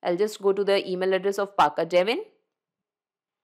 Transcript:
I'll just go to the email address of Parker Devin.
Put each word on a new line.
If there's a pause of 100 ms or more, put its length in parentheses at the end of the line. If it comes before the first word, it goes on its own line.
I'll
just
go
to
the
email
address
of
Parker
Devin. (1200)